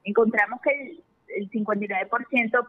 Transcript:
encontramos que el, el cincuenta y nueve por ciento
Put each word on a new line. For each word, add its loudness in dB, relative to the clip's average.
encontramos 2
que 2
el, -6
el -6
cincuenta -2
y -8
nueve -2
por -2
ciento 2